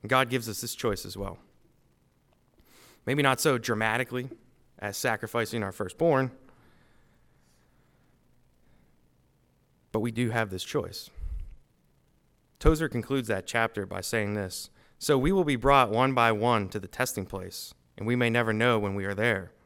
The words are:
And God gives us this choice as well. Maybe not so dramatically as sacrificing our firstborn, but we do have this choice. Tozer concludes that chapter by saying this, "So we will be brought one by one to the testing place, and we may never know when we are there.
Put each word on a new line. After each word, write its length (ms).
And 60
God 220
gives 180
us 140
this 120
choice 300
as 120
well. 220
Maybe 160
not 180
so 180
dramatically 720
as 180
sacrificing 640
our 100
firstborn, 640
but 80
we 100
do 200
have 180
this 160
choice. 460
Tozer 300
concludes 400
that 180
chapter 380
by 160
saying 320
this, 380
"So 200
we 140
will 120
be 120
brought 340
one 240
by 180
one 380
to 100
the 80
testing 380
place, 480
and 80
we 100
may 140
never 240
know 240
when 160
we 100
are 100
there. 380